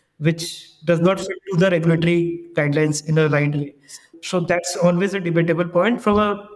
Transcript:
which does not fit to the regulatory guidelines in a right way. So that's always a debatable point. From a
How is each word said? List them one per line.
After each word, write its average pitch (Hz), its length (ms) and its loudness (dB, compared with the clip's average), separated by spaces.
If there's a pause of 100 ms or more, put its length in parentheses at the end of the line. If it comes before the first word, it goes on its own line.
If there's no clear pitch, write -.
(200)
which - 680 -6
does 165 160 2
not 190 180 2
fit - 180 -8 (140)
to 185 60 0
the 185 120 4
regulatory 170 840 0
guidelines 151 560 0
in 156 80 0
a 156 100 4
right 147 260 0
way. 143 220 -6 (460)
So - 180 -4
that's 175 380 -2
always 175 360 2
a 202 60 -4
debatable 170 480 0
point. 185 340 0
From 208 160 2
a 208 380 0